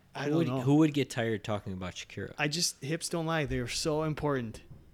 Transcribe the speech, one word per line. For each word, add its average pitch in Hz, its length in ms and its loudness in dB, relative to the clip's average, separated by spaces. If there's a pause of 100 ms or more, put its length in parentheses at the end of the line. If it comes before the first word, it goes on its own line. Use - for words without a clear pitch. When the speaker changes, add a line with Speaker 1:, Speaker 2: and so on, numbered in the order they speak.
(160)
Speaker 1:
I - 80 -6
Speaker 2:
Who 139 60 0
Speaker 1:
don't 156 100 4
Speaker 2:
would, 143 80 4
Speaker 1:
know. 127 140 0
Speaker 2:
who 139 160 6
would 160 140 8
get 139 200 0
tired 113 320 0
talking 104 300 -2
about 92 200 -6
Shakira? - 420 -10
Speaker 1:
I 147 120 0
just, 160 360 -2
hips 160 260 -4
don't 165 180 -2
lie. 160 180 0
They 131 140 -2
are 120 80 -2
so 156 360 0
important. 143 560 -2 (340)